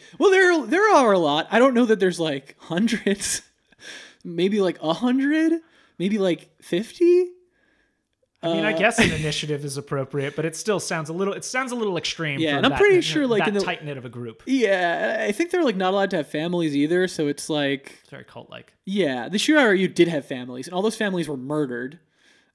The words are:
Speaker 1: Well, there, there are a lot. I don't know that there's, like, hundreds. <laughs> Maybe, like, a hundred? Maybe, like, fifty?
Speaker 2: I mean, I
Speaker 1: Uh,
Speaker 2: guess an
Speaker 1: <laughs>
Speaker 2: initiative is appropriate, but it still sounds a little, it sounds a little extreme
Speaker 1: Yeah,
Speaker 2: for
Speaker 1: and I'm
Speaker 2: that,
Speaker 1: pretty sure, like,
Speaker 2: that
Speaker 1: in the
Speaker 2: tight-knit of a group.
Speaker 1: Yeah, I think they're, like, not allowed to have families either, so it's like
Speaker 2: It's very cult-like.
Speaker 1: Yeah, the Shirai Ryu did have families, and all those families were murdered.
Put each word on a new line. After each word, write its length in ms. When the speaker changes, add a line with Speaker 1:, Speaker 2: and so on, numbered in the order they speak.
Speaker 1:
Well, 140
there, 340
there 300
are 180
a 60
lot. 300
I 100
don't 140
know 120
that 140
there's, 200
like, 400
hundreds. 800
<laughs> 400
Maybe, 360
like, 220
a 120
hundred? 600
Maybe, 200
like, 320
fifty? 680
Speaker 2:
I 120
mean, 100
I 100
Speaker 1:
Uh, 40
Speaker 2:
guess 220
an 120
Speaker 1:
<laughs> 80
Speaker 2:
initiative 460
is 100
appropriate, 600
but 80
it 100
still 240
sounds 300
a 40
little, 200
it 100
sounds 300
a 20
little 220
extreme 420
Speaker 1:
Yeah, 120
Speaker 2:
for 60
Speaker 1:
and 100
I'm 40
Speaker 2:
that, 80
Speaker 1:
pretty 220
sure, 260
like, 120
Speaker 2:
that 100
Speaker 1:
in 40
the 60
Speaker 2:
tight-knit 380
of 80
a 40
group. 360
Speaker 1:
Yeah, 840
I 60
think 180
they're, 120
like, 120
not 180
allowed 180
to 60
have 120
families 440
either, 360
so 180
it's 220
like 520
Speaker 2:
It's 80
very 140
cult-like. 480
Speaker 1:
Yeah, 420
the 100
Shirai 340
Ryu 180
did 180
have 180
families, 420
and 60
all 80
those 140
families 320
were 80
murdered. 640